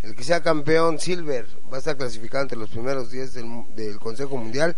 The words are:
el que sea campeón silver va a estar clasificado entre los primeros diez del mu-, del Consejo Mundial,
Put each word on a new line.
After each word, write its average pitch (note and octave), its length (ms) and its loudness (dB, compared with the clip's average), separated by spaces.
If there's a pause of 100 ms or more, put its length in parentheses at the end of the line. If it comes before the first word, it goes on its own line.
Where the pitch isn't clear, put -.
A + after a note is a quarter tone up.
el A#2 120 0
que - 80 0
sea E3+ 180 2
campeón D#3+ 580 2
silver D3+ 460 0 (260)
va B2+ 40 -2
a C3+ 40 -2
estar D3 180 0
clasificado A#2 460 0
entre B2+ 140 0
los G#2+ 120 0
primeros B2 420 0
diez B2+ 220 0
del A#2+ 120 -2
mu-, A#2 300 0
del G#2+ 240 0
Consejo B2+ 380 0
Mundial, B2+ 400 0